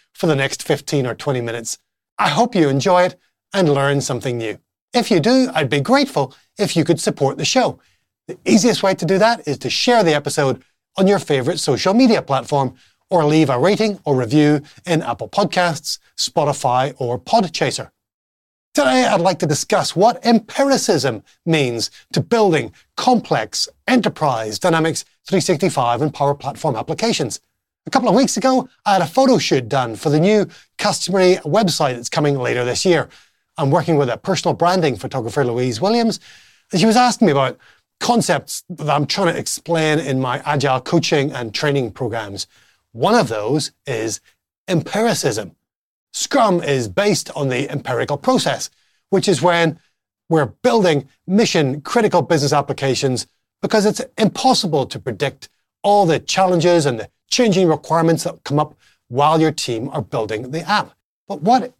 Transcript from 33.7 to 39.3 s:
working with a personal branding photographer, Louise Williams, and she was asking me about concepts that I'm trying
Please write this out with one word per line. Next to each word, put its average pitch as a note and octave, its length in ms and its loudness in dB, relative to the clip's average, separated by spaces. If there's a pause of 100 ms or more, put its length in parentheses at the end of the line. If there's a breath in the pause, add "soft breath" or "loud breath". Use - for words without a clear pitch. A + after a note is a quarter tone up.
working D#3+ 260 2
with C#3 140 2
a G#2+ 80 -4
personal E3+ 360 -4
branding E3+ 420 0
photographer, B2 460 -4
Louise A#2+ 380 -2
Williams, A3+ 400 0 (500 soft breath)
and F#3+ 80 -2
she G#3+ 80 4
was A3+ 100 4
asking B3 300 2
me D#3 60 4
about C3+ 260 0 (420 soft breath)
concepts - 680 0
that D#3 220 -6
I'm C#3+ 160 0
trying F3+ 260 -2